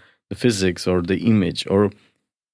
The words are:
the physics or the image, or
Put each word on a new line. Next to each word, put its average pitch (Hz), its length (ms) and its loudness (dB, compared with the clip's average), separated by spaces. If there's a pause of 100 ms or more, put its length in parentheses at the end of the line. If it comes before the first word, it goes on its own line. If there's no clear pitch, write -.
(280)
the 98 80 -10
physics 95 500 0
or 90 160 0
the 87 160 -2
image, 92 480 0
or 101 240 2 (640)